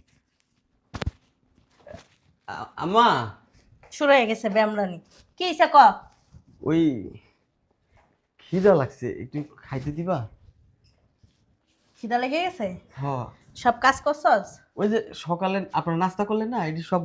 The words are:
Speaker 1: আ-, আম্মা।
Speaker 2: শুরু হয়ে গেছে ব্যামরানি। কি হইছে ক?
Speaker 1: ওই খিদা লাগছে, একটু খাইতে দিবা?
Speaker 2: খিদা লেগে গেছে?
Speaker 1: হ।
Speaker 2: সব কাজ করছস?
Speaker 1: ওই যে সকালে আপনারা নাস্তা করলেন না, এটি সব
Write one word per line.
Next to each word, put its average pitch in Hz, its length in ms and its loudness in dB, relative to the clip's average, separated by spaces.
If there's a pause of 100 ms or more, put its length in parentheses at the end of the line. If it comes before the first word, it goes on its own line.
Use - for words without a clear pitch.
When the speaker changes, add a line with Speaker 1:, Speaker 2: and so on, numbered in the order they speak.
(2500)
Speaker 1:
আ-, 90 180 -12 (100)
আম্মা। 170 600 2 (560)
Speaker 2:
শুরু 285 220 4
হয়ে 254 120 6
গেছে 220 240 -4
ব্যামরানি। 208 500 0 (380)
কি 359 80 -6
হইছে 330 280 2
ক? - 20 4 (840)
Speaker 1:
ওই 151 480 0 (1300)
খিদা 190 360 4
লাগছে, 127 360 -2
একটু 147 440 -12
খাইতে 135 360 -10
দিবা? 160 360 -6 (1700)
Speaker 2:
খিদা 240 160 -2
লেগে 277 240 -4
গেছে? 220 380 -8 (220)
Speaker 1:
হ। 135 240 -6 (300)
Speaker 2:
সব 233 260 0
কাজ 262 200 2
করছস? 294 580 0 (160)
Speaker 1:
ওই 202 140 0
যে - 240 -4
সকালে 185 600 -6
আপনারা 165 240 -2
নাস্তা 185 280 -2
করলেন 220 220 -4
না, 220 200 -4
এটি 160 140 -6
সব 175 240 -2